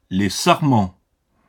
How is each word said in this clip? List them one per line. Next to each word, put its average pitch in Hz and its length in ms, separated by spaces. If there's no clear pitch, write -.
les 196 200
sarments. 131 680